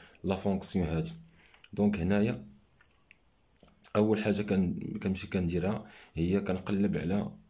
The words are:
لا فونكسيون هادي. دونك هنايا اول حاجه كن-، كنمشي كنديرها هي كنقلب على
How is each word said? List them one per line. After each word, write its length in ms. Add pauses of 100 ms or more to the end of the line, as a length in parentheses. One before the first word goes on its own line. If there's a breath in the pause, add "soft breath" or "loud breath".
(240 loud breath)
لا 120
فونكسيون 520
هادي. 240 (640 loud breath)
دونك 260
هنايا 480 (1500)
اول 280
حاجه 180
كن-، 580
كنمشي 280
كنديرها 600 (280 loud breath)
هي 240
كنقلب 580
على 340 (180)